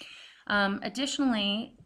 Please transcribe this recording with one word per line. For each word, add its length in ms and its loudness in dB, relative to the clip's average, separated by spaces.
Um, 360 2
additionally, 1040 0